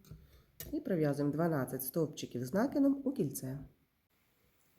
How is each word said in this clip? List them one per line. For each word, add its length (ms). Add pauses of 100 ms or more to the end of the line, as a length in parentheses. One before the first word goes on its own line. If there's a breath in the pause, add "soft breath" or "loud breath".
(720 soft breath)
І 80
пров'язуємо 520
дванадцять 500
стовпчиків 600
з 100
накидом 500
у 80
кільце. 460 (1200)